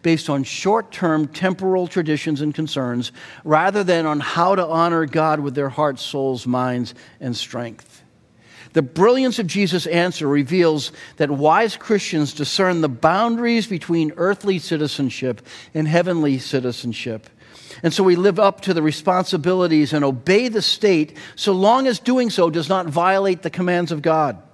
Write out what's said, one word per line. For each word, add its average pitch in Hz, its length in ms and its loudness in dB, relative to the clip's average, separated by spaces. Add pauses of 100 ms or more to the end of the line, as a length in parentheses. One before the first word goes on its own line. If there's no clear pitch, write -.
based 160 300 0
on 139 120 0
short-term 165 840 -2
temporal 185 600 -2
traditions 151 540 -2
and 151 140 -2
concerns 123 560 -4 (320)
rather 185 400 2
than 170 240 2
on 151 120 0
how 175 360 0
to 185 100 0
honor 165 400 2
God 156 340 0
with 143 140 -4
their 139 160 -2
hearts, 143 320 -2
souls, 135 460 -4
minds, 123 480 -2 (260)
and 123 160 -6
strength. - 640 -12 (720)
The 160 80 4
brilliance 233 560 2
of 220 80 -2
Jesus' 185 400 -2
answer 170 420 0
reveals 147 640 2 (260)
that 147 120 0
wise 160 480 2
Christians 165 560 -2
discern 175 480 0
the 151 80 0
boundaries 226 800 0
between 165 500 -2
earthly 190 400 0
citizenship 139 880 -4 (300)
and 156 120 0
heavenly 160 520 2
citizenship. 120 880 -6 (560)
And 160 100 0
so 196 100 2
we 180 120 6
live 190 240 2
up 208 220 2
to 185 120 -2
the 165 80 0
responsibilities 165 1080 0
and 147 120 0
obey 180 440 2
the 214 140 -2
state 170 560 0 (180)
so - 160 -2
long 220 360 4
as 226 120 -2
doing 247 300 0
so 170 200 2
does 156 200 -4
not 185 180 0
violate 185 540 2
the 165 80 -6
commands 175 420 -2
of 151 100 -6
God. 156 400 0 (120)